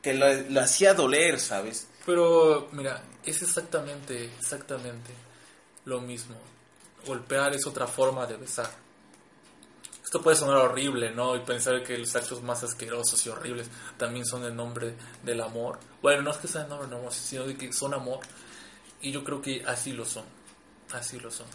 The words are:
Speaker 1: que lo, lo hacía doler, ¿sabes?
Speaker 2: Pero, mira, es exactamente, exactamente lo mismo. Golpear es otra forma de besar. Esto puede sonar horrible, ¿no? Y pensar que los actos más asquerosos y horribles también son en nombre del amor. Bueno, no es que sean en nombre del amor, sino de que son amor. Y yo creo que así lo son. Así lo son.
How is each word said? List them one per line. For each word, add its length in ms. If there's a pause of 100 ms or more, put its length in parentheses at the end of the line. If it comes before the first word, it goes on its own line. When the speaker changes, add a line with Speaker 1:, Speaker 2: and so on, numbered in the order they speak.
Speaker 1:
que 140
lo, 180 (160)
lo 140
hacía 320
doler, 440
¿sabes? 500 (180)
Speaker 2:
Pero, 680
mira, 300 (240)
es 160
exactamente, 840 (160)
exactamente 680 (760)
lo 160
mismo. 360 (720)
Golpear 480
es 120
otra 200
forma 400
de 120
besar. 320 (1300)
Esto 200
puede 140
sonar 220
horrible, 520
¿no? 240
Y 60
pensar 420
que 160
los 160
actos 280
más 200
asquerosos 640
y 40
horribles 380 (300)
también 260
son 200
en 100
nombre 400 (300)
del 160
amor. 380 (220)
Bueno, 220
no 80
es 60
que 100
sean 180
en 60
nombre 180
del 100
amor, 140
sino 320
de 120
que 160
son 220
amor. 260 (800)
Y 80
yo 140
creo 180
que 240
así 260
lo 120
son. 200 (680)
Así 260
lo 140
son. 220